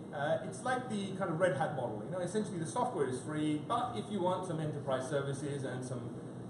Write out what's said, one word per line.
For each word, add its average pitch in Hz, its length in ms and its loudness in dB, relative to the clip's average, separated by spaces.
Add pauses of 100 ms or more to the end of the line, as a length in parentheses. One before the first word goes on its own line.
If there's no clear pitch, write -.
(120)
uh, 156 340 2
it's - 180 -6
like 254 260 0
the 196 280 -2
kind 180 120 0
of 160 100 0
Red 180 160 6
Hat 151 200 2
model. 113 300 -2
You 143 80 -4
know, 185 60 -2
essentially 180 380 0
the 156 80 0
software 165 420 2
is 123 120 0
free, 151 480 0
but 180 280 2
if 208 140 -2
you 202 120 0
want 180 260 4
some 156 120 0
enterprise 139 480 0
services 139 580 0
and 127 200 -4
some, 120 240 -4 (400)